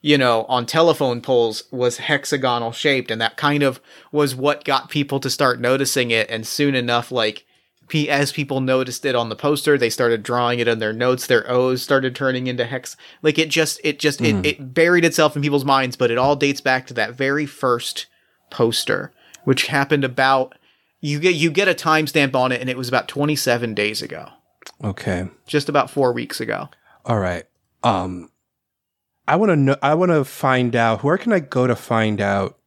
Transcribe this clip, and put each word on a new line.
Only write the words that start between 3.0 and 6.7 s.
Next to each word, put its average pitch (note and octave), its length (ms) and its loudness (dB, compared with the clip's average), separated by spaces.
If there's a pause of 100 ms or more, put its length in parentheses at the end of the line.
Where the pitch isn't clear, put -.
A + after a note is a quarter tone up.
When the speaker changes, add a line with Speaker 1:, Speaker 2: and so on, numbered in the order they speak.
Speaker 1:
And A2+ 100 -4
that A2+ 160 -2
kind C#3+ 260 0
of C3 180 0 (320)
was D3 220 0
what C#3+ 300 -2
got C3+ 240 -2
people C#3 320 -2
to C3+ 80 -6
start B2 320 0
noticing B2+ 500 0
it. A2 200 0
And A2 160 -6
soon C#3+ 280 0